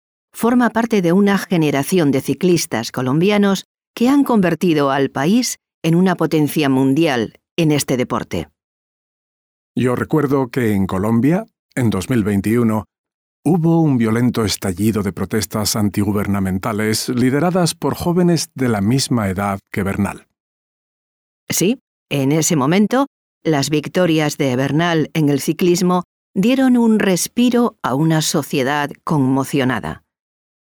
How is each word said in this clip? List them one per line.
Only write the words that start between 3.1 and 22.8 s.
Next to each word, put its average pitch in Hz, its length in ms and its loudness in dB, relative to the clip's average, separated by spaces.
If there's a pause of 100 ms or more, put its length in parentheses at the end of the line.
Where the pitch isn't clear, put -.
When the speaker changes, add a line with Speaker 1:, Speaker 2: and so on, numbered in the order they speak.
Speaker 1:
que 233 160 0
han 285 140 4
convertido 170 680 2
al 139 180 0
país 202 460 0 (260)
en 165 140 2
una 180 180 2
potencia 160 540 0
mundial 135 720 0 (160)
en 160 160 2
este 139 240 0
deporte. 110 540 -6 (1300)
Speaker 2:
Yo 123 200 0
recuerdo 135 540 0
que 117 220 0
en 98 140 0
Colombia, 117 600 0 (280)
en 123 160 0
dos 95 180 -4
mil 120 140 2
veintiuno, 107 640 0 (600)
hubo 165 360 2
un 143 180 2
violento 113 460 0
estallido 101 580 -2
de 95 100 -4
protestas 104 640 -4
antigubernamentales 101 1300 -2
lideradas 147 680 0
por - 220 -4
jóvenes 175 580 0
de 131 140 -2
la 107 120 0
misma 117 480 0
edad 98 300 -4 (140)
que 101 100 -2
Bernal. 98 460 -4 (1200)
Speaker 1:
Sí, 220 320 -2 (300)
en 139 220 0
ese 160 240 0
momento, 202 500 2 (380)